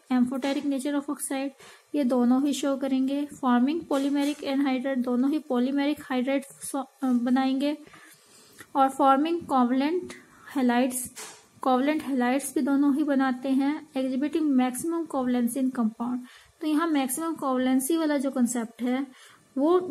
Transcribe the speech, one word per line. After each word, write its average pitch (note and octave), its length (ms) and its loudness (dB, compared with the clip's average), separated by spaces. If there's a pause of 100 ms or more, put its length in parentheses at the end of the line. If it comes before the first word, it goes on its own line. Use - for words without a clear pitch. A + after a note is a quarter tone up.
(140)
amphoteric C4+ 520 0
nature C#4 300 -2
of C#4+ 200 -4
oxide, C#4 340 -6 (460)
ये D4 80 2
दोनों B3 420 4
ही C#4+ 80 0
शो C#4 240 -2
करेंगे। C4+ 480 -2 (160)
Forming C4 400 2 (100)
polymeric C#4+ 520 0 (100)
anhydride, C4+ 520 0
दोनों B3 260 0
ही D#4 80 0 (120)
polymeric C#4 600 0
hydride C4+ 340 0 (180)
सो-, C4+ 220 -6 (180)
अ, C4 80 2 (120)
बनाएंगे। C4+ 540 0 (1000)
और C4+ 140 4
forming D4 580 2
covalent C4+ 680 0 (420)
halides, B3+ 540 2 (520)
covalent C4+ 420 2
halides B3+ 520 0
भी D#4 60 2
दोनों C#4 340 4
ही D4+ 80 2
बनाते C4+ 460 0
हैं। C#4 240 2 (200)
Exhibiting C#4 540 -2 (120)
maximum D#4+ 560 -2
covalence B3 420 0
in C4 120 0 (100)
compound, A#3+ 400 -2 (420)
तो D#4+ 60 -4
यहाँ D#4 200 2
maximum D#4 480 -2
covalency C4 640 0
वाला D4+ 200 0
जो C4+ 140 -2
concept A#3+ 500 -2
है B3+ 240 -2 (520)
वो D#4 200 4 (140)